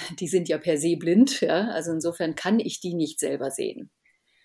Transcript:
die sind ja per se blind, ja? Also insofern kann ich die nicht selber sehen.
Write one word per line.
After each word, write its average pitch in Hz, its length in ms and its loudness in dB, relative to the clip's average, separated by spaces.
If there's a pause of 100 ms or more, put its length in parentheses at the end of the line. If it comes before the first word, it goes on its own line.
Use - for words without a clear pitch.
(200)
die 175 80 -4
sind 175 200 0
ja 160 100 0
per 156 200 0
se 165 200 2
blind, 185 440 4
ja? 170 280 2
Also 165 220 -4
insofern 165 440 -2
kann 214 240 2
ich 202 200 -4
die 175 140 -4
nicht 160 260 -2
selber 143 320 -4
sehen. - 400 -8 (540)